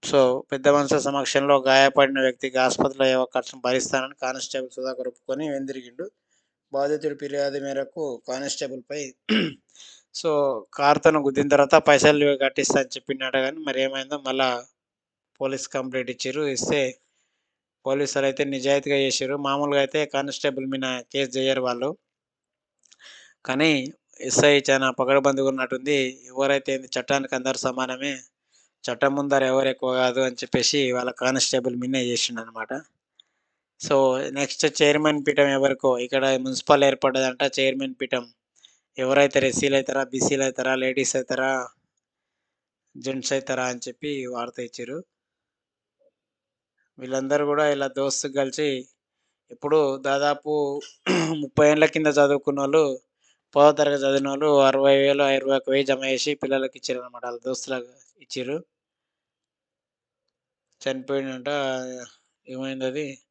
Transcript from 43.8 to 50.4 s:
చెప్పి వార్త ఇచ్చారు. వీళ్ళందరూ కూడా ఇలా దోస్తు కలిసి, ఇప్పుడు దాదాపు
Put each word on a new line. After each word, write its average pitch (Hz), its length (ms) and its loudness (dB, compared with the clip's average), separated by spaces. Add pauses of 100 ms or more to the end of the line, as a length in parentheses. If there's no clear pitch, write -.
చెప్పి 139 380 -10
వార్త 123 340 -10
ఇచ్చారు. 123 440 -12 (1900)
వీళ్ళందరూ 135 480 -2
కూడా 147 240 2
ఇలా 139 180 -2
దోస్తు 135 400 -4
కలిసి, 135 600 -4 (640)
ఇప్పుడు 143 460 0
దాదాపు 143 840 -2 (260)